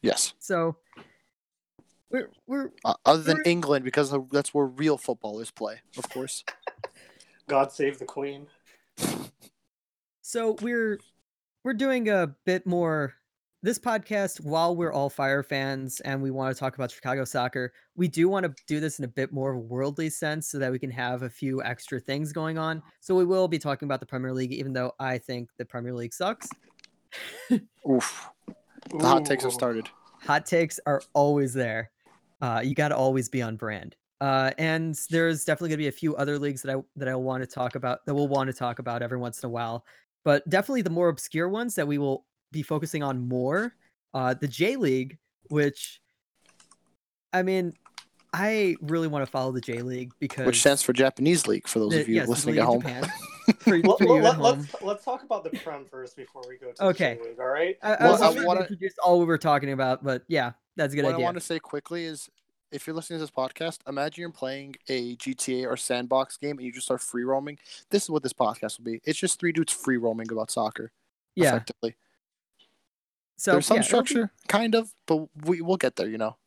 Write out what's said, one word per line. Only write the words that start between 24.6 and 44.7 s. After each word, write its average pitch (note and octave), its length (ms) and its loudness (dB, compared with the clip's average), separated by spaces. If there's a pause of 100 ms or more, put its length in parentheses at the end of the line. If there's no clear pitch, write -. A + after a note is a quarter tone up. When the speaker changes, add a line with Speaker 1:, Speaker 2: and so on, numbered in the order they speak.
Speaker 2:
though B2+ 260 -2
I B2+ 200 -2
think B2 400 -8
the B2 80 -6
Premier B2 260 -8
League A#2+ 220 -8
sucks. G3+ 340 -4 (640)
<laughs> - 800 -4
Speaker 1:
Oof. - 420 0 (680)
The D3+ 80 4
hot C3+ 200 6
takes C3+ 180 0
have B2+ 80 0
Speaker 3:
Ooh. - 20 -4
Speaker 1:
started. A#2 340 -2 (340)
Speaker 2:
Hot D3+ 240 0
takes E3 400 0
are C#3+ 160 2 (100)
always C#3+ 400 4
there. A#2 380 -2 (500)
Uh, A#2 240 0
you C3+ 100 0
gotta D3 220 2
always C3 320 2
be B2+ 140 -2
on A2+ 140 -6
brand. G#2+ 380 -8 (280)
Uh, C3+ 340 2
and D#3+ 420 0 (120)
there's E3 340 2
definitely D#3+ 240 0
gonna D#3 80 0
be D3+ 120 0
a C3 40 -2
few D#3 240 -2
other C#3+ 220 -2
leagues C#3+ 240 -4
that C3+ 120 -4
I, C3+ 60 -2 (160)
that C#3 120 -4
I C3 60 -2
wanna B2+ 320 -2
talk B2 280 -6
about, B2+ 320 -4
that D3 80 0
we'll C#3+ 140 2
wanna C3 260 0
talk A#2+ 240 -4
about A#2+ 240 -4
every A#2+ 160 -4
once B2 240 -6
in C3 40 -6
a A#2+ 40 -4
while. A#2 340 -6 (400)
But C#3+ 240 4
definitely G3+ 340 2
the F3 80 0
more E3+ 180 4
obscure E3 400 -2
ones A3+ 260 -4
that D#3 120 0
we D3 120 0
will C3+ 280 -2 (260)
be D#3 100 -4
focusing D#3 400 -4
on B2+ 260 -2
more, C#3 460 0 (400)
uh, B2+ 200 0
the C#3+ 140 -4
J E3+ 280 0